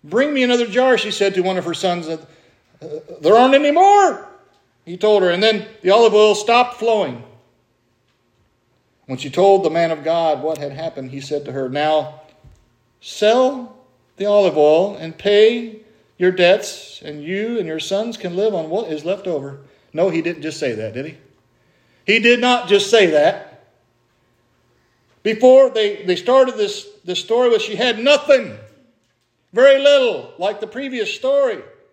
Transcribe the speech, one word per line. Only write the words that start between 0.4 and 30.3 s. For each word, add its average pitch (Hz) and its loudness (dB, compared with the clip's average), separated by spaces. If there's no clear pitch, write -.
another 240 0
jar," 247 2
she 202 -6
said 196 -2
to 185 -2
one 185 -2
of 175 -6
her 170 -6
sons. 175 -4
"Uh, 160 -8
there 170 4
aren't 254 6
any 285 4
more," 381 4
he 170 -12
told 208 2
her. 180 2
And 180 -2
then 220 0
the 180 -2
olive 214 4
oil 214 6
stopped 240 0
flowing. 180 -2
When 131 -10
she 143 -12
told 190 2
the 165 0
man 165 -2
of 147 -8
God 160 -2
what 156 -6
had 143 -10
happened, 143 -12
he 139 -12
said 147 -8
to 143 -12
her, 131 -6
"Now 151 -4
sell 247 -2
the 196 -8
olive 202 2
oil 160 4
and 165 -14
pay 220 2
your 180 2
debts, - -2
and 151 -16
you 214 -6
and 175 -6
your 160 -8
sons 214 -6
can 175 -10
live 202 -2
on 160 -6
what 180 -6
is 151 -10
left 190 -6
over." 139 -8
No, 175 0
he 165 -2
didn't 165 -6
just 151 -10
say 131 -4
that, 107 -10
did 131 -10
he? 160 -18
He 220 2
did 240 4
not 240 0
just 202 2
say 214 4
that. 151 0
Before 254 6
they, 208 -4
they 180 0
started 247 2
this, 208 -6
this 180 -8
story, 240 0
was 226 0
she 208 -8
had 226 -4
nothing, 262 0
very 269 4
little, 262 0